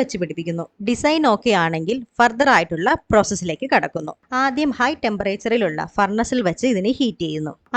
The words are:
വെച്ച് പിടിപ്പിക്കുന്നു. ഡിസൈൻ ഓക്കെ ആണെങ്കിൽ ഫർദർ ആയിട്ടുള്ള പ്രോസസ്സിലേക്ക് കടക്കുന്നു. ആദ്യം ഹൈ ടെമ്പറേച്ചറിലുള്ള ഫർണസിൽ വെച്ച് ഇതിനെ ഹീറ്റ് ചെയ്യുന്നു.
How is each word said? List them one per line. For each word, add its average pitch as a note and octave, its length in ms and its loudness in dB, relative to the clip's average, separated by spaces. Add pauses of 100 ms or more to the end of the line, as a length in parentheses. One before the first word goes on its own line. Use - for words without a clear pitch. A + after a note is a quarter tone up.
വെച്ച് - 200 -2
പിടിപ്പിക്കുന്നു. E3+ 440 -4 (240)
ഡിസൈൻ D4 340 2 (120)
ഓക്കെ A3 180 0 (100)
ആണെങ്കിൽ E3 340 -2 (220)
ഫർദർ B3 380 2
ആയിട്ടുള്ള E3+ 340 0 (220)
പ്രോസസ്സിലേക്ക് G3 600 0
കടക്കുന്നു. D#3+ 380 -2 (300)
ആദ്യം C#4 380 0
ഹൈ B3 100 2 (140)
ടെമ്പറേച്ചറിലുള്ള G3+ 840 -2 (100)
ഫർണസിൽ A3 520 0
വെച്ച് E3 240 -2
ഇതിനെ G3 260 0
ഹീറ്റ് A3 280 -2
ചെയ്യുന്നു. D#3 280 -6 (220)